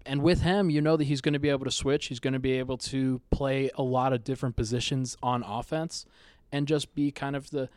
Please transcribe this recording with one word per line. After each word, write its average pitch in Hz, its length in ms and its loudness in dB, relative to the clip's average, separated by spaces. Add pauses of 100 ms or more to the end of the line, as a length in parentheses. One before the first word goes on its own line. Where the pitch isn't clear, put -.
and 139 180 -2
with 175 200 4
him, 185 260 4
you 151 120 4
know 156 140 4
that 151 80 2
he's 139 160 0
gonna 147 200 0
be 147 100 2
able 135 160 0
to 127 60 -2
switch. 139 360 0
He's 120 140 -8
gonna 131 180 0
be 131 140 0
able 131 240 -2
to 131 420 -2 (120)
play 135 440 0
a 147 80 -2
lot 127 300 2
of 117 100 -2
different 127 320 -4
positions 123 640 -2
on 123 220 0
offense 123 640 -6 (480)
and 143 140 0
just 147 280 0
be 143 160 0
kind 143 240 -6
of 139 140 -8
the, 135 280 -4